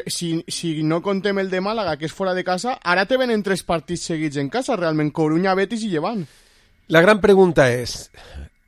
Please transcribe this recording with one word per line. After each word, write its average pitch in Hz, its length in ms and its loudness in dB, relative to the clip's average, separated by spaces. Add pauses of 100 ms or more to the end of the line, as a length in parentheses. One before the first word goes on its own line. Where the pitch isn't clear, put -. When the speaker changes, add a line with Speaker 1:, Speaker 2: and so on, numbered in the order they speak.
(100)
Speaker 1:
si, 170 220 -4 (160)
si 160 340 -4
no 160 220 0
contem 196 340 -2
el 196 140 -2
de 185 100 -2
Màlaga, 202 340 -2
que 151 120 -6
és - 80 -10
fora 190 180 -2
de 180 100 -4
casa, 185 380 -2
ara 180 240 2
te 262 100 0
venen 233 300 0
tres 190 160 0
partits 170 480 -4
seguits 156 260 -2
en 143 140 -2
casa, 240 260 -2
realment, 156 380 0
Coruña, 165 400 2
Betis 196 320 -2
i 202 60 -4
Llevant. 175 340 -4 (640)
Speaker 2:
La 160 160 6
gran 208 160 4
pregunta 180 480 6
és, 120 400 -4 (600)